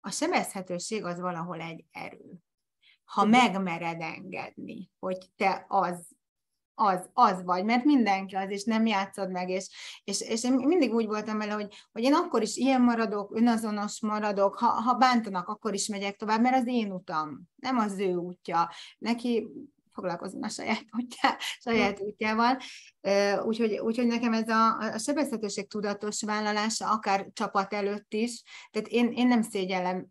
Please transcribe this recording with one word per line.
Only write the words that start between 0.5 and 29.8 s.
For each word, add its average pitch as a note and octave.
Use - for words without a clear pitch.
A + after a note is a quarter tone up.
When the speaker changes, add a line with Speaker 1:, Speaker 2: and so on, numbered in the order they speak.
Speaker 1:
az F3
valahol F3
egy E3
erő. -
Ha -
Speaker 2:
Mhm. G#3+
Speaker 1:
megmered F3+
engedni, -
hogy F#3
te F#3+
az, F3
az, F#3+
az G3+
vagy, F3+
mert A#3+
mindenki G3+
az, F#3+
és G3+
nem A3
játszod G3
meg, F3+
és, F#3+
és, -
és A3+
én B3
mindig C4+
úgy A3+
voltam G#3+
vele, G#3
hogy, G#3
hogy A3+
én C#4
akkor E4
is G#3+
ilyen B3+
maradok, A3
önazonos A3
maradok, G#3
ha, A#3+
ha A#3
bántanak, A3
akkor G#3
is G3
megyek G3+
tovább, A3
mert B3+
az B3
én A3+
utam, D#3
nem B3+
az G3+
ő F#3
útja. E3+
Neki A#3
foglalkozzon F#3
a G#3+
saját -
útjá-, B3
saját G#3
Speaker 2:
Mhm. G3
Speaker 1:
útjával. A3+
Ö, G3+
úgyhogy, A3
úgyhogy A3+
nekem A#3
ez A3+
a, A3+
a G#3+
sebezhetőség A3
tudatos G#3
vállalása, G#3
akár G3+
csapat G3+
előtt G3+
is, A#3
tehát G#3+
én, A#3+
én B3
nem A#3+
szégyellem F#3